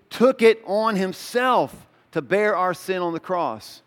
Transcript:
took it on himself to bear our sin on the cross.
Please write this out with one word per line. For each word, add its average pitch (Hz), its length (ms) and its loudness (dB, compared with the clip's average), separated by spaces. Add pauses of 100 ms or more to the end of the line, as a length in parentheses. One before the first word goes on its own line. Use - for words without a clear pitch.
took 254 320 2
it 226 240 6
on 214 300 0
himself 196 920 -2 (240)
to 165 100 -4
bear 202 340 0
our 180 180 0
sin 185 280 -6
on 170 120 -4
the 160 60 -8
cross. 147 680 -6